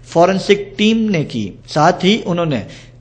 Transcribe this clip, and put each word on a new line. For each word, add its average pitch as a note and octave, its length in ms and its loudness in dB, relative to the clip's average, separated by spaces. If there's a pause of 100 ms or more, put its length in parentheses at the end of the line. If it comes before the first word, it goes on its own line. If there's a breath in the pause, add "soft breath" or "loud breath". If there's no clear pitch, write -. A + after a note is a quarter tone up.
फॉरेंसिक F#3 720 0
टीम A3 200 2
ने G#3 260 0
की। G#2 300 -6 (140)
साथ D#3 260 2
ही G3 280 0
उन्होंने E3 460 -4 (340 loud breath)